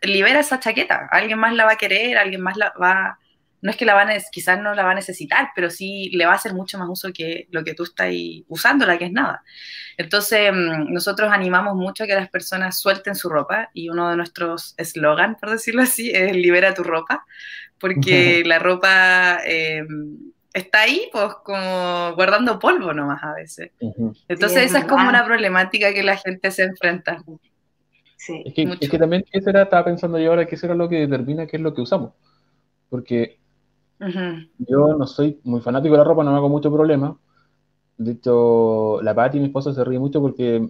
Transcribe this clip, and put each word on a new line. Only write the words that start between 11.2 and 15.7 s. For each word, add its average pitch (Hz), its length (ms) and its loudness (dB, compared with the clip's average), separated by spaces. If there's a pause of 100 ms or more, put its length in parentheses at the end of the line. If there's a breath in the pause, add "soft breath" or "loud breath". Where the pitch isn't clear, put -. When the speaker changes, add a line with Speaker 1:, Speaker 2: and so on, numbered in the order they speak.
Speaker 1:
animamos 190 440 0
mucho 190 280 -4
a 214 40 -4
que 202 80 0
las 190 140 -2
personas 185 500 -6
suelten 196 360 -2
su 180 140 -6
ropa, 170 440 -2
y 165 160 -10
uno 170 200 -2
de 170 80 -2
nuestros 170 600 -8
eslogan, 160 600 0
por 208 140 -8
decirlo 226 320 -2